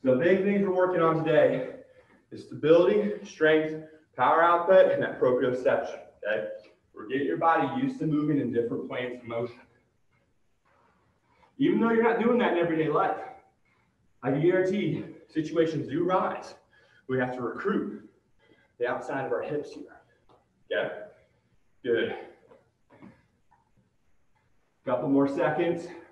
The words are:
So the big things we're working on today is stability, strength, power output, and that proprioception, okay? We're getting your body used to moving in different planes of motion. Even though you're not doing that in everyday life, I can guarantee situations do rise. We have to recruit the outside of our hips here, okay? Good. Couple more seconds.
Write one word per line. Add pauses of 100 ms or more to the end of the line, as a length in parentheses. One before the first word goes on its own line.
So
the
big
things
we're
working
on
today (600)
is
stability,
strength, (320)
power
output,
and
that
proprioception, (180)
okay? (460)
We're
getting
your
body
used
to
moving
in
different
planes
of
motion. (2000)
Even
though
you're
not
doing
that
in
everyday
life, (1040)
I
can
guarantee (240)
situations
do
rise. (540)
We
have
to
recruit (720)
the
outside
of
our
hips
here, (680)
okay? (880)
Good. (2750)
Couple
more
seconds. (240)